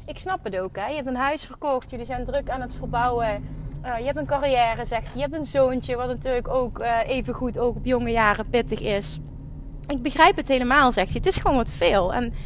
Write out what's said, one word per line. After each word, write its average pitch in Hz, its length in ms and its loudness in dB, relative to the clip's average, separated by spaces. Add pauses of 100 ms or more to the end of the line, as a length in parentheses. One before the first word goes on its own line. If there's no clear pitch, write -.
ik - 140 -10
snap 370 240 -4
het 190 140 -4
ook, 185 180 -4
hè. 196 120 -4
Je 294 80 -4
hebt 269 120 -4
een 254 80 -2
huis 277 280 0
verkocht. 262 480 -4
Jullie 240 140 -8
zijn 247 200 -6
druk 269 240 -2
aan 254 120 -2
het 247 120 -8
verbouwen. 240 540 0 (540)
Eh, 247 160 -4
je 233 60 -4
hebt 277 140 -2
een 294 80 -2
carrière, 240 600 2
zegt 226 220 -4
hij. - 80 -12
Je 247 60 -4
hebt 285 120 -2
een 311 120 -4
zoontje, 254 500 2
wat 247 120 -2
natuurlijk 247 400 -2
ook, 247 320 0
eh, 233 260 2
evengoed 247 540 -2
ook 240 160 0
op - 100 -6
jonge 240 260 0
jaren 214 380 2
pittig 226 300 0
is. - 400 -4 (680)
"Ik 277 140 -2
begrijp 320 340 6
het - 120 -4
helemaal," 254 440 6
zegt 196 160 2
hij. - 100 -4
"Het 370 160 4
is - 80 0
gewoon 302 160 4
wat 233 120 2
veel." 185 440 4
En 233 200 -2 (120)